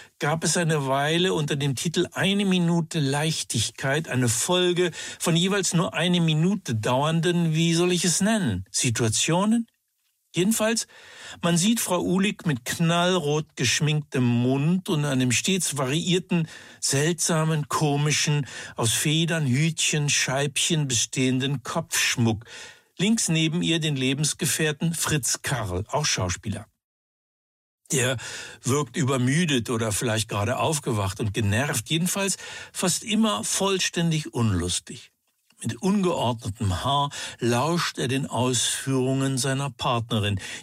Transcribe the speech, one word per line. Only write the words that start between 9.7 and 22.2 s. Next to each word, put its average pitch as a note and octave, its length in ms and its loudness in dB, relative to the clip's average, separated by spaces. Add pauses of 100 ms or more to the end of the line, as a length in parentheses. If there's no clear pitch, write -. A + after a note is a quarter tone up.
Jedenfalls, A3 520 2 (560)
man E3+ 160 4
sieht A3 200 4
Frau F3+ 220 0
Uhlig F#3+ 460 0
mit C#3 180 -2
knallrot E3+ 880 0
geschminktem D3 680 0
Mund C3+ 640 2
und D3+ 160 0
einem C3 260 2
stets E3+ 460 0
variierten, E3+ 720 0 (320)
seltsamen, D#3 880 0
komischen, D3 800 2 (280)
aus A2+ 200 0
Federn, D#3+ 520 0
Hütchen, D3+ 600 0
Scheibchen C#3+ 800 0
bestehenden C3 760 0
Kopfschmuck. - 840 0 (500)